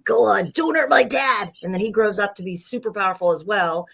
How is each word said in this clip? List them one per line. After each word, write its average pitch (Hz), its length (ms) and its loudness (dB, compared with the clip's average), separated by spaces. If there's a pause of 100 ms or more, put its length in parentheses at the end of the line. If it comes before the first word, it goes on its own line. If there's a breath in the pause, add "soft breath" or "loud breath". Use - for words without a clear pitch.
Gohan, 180 500 2
don't 320 220 -2
hurt 311 140 0
my - 140 6
dad. 247 500 0 (100)
And 175 100 -6
then 185 80 -2
he 220 100 -2
grows 208 280 0
up 202 160 -2
to 190 80 -14
be 180 120 -8
super 220 360 -6
powerful 185 400 0
as 156 140 -2
well. 175 480 -2